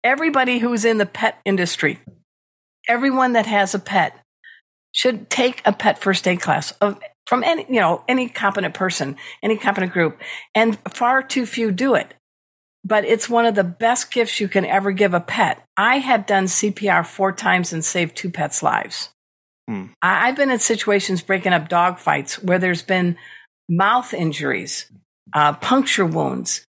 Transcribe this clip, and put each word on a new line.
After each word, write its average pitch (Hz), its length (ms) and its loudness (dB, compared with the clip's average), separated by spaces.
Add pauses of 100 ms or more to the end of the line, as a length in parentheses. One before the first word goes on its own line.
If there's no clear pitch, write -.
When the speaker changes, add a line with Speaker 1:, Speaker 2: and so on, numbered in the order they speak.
Speaker 1:
everybody 262 560 2
who's 233 240 0
in 226 140 4
the 208 80 2
pet - 400 -2
industry, 180 540 0 (880)
everyone 254 460 2
that 220 120 4
has 202 280 2
a 202 60 -2
pet 185 340 0 (800)
should - 360 0
take 247 360 0
a 208 80 4
pet - 260 0
first 190 280 0
aid 180 140 0
class - 300 -2 (100)
of, 202 180 0 (280)
from 247 160 2
any, 330 260 0
you 254 100 2
know, 170 280 2
any 247 220 0
competent 196 440 -2
person, 170 420 -4 (280)
any 214 140 0
competent 190 340 -2
group. 165 280 0 (360)
And 220 220 2 (160)
far 254 280 2
too 262 240 -4
few 226 260 -2
do 240 240 2
it. - 180 -2 (720)
But 208 200 2
it's 220 260 2
one 233 160 4
of 226 100 2
the 196 100 2
best 226 460 -2
gifts 233 280 -2
you 202 80 -2
can 190 160 0
ever 196 280 0
give 190 220 2
a 175 60 4
pet. 175 420 0 (140)
I 240 240 2
have 254 260 2
done 190 220 2
C 208 240 0
P 202 160 -4
R 170 160 4
four 190 300 -2
times 180 400 0
and 160 100 -4
saved 170 320 -2
two - 140 -6
pets' 156 340 -4
lives. - 460 -2 (580)
Speaker 2:
Hmm. 98 200 -6 (140)
Speaker 1:
I, 190 280 2
I've 269 80 -4
been 277 140 2
in 240 80 0
situations 202 640 0
breaking 190 320 -2
up 156 140 -4
dog 180 320 0
fights 143 420 -4
where 180 180 0
there's 180 240 -2
been 180 340 -2 (500)
mouth 202 460 0
injuries, 147 760 -6 (440)
uh, 147 200 2
puncture 262 520 0
wounds. 143 580 -4 (140)